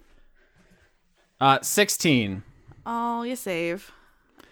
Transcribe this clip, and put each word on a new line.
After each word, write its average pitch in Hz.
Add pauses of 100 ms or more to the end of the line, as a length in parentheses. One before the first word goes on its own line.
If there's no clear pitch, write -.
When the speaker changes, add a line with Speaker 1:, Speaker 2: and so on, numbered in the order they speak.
(1400)
Speaker 1:
Uh, 135
sixteen. 123 (400)
Speaker 2:
Oh, 233
you 247
save. 170 (600)